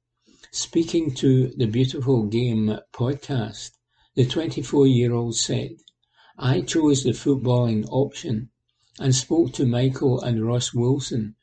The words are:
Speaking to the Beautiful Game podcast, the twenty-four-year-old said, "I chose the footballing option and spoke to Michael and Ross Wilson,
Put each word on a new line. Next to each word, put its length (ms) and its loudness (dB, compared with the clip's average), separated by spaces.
Speaking 640 -2
to 420 2
the 100 0
Beautiful 600 0
Game 520 0
podcast, 760 -4
the 100 4
twenty-four-year-old 1120 2
said, 400 -4
"I 260 0
chose 420 2
the 60 2
footballing 800 0
option 600 -4
and 160 2
spoke 380 0
to 140 -2
Michael 540 0
and 240 -2
Ross 300 -2
Wilson, 680 -2